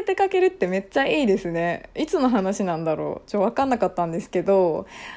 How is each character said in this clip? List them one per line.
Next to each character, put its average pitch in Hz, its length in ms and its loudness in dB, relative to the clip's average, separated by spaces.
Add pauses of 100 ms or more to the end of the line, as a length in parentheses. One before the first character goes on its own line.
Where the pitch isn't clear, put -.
で 440 40 -10
出 381 100 0
か 392 120 2
け 381 140 2
る 370 60 6
っ 359 40 4
て 208 140 -2
め 185 140 -2
っ 196 80 -8
ち - 100 -6
ゃ 277 80 2
い 311 180 0
い 233 40 2
で 190 100 4
す 170 140 -6
ね。 170 440 -2
い 311 120 -4
つ 349 120 -2
の 254 100 2
話 202 340 0
な 170 140 -2
ん 165 60 -6
だ 160 120 0
ろ 151 300 -6
う。 - 40 -20
ち 208 80 -2
ょ、 196 40 2
わ 214 100 2
か 277 140 0
ん 269 40 -2
な 240 80 2
か 190 100 2
っ 180 60 -4
た 175 120 0
ん 165 60 -4
で 170 80 -4
す 165 100 -10
け 180 120 0
ど、 180 460 2 (300)